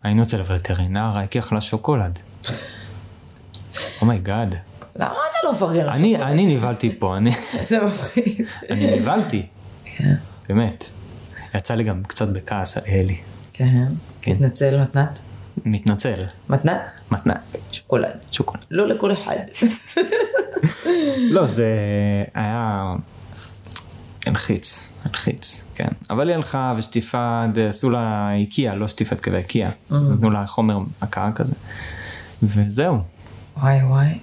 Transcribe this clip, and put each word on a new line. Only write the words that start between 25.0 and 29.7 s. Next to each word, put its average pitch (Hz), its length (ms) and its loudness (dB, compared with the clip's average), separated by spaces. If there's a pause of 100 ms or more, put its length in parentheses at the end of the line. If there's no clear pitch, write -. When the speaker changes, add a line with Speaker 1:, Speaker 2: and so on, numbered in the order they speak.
Speaker 1:
הלחיץ, - 680 -4
כן. - 140 -2 (220)
אבל 135 180 0
היא 170 80 2
הלכה 131 420 -2
ושטיפה, 117 640 -2 (260)
עשו 120 220 0
לה 110 440 0
איקאה, 104 400 0
לא 101 140 -2
שטיפת - 320 -2
כאבי 95 160 0
איקאה. 95 320 0 (220)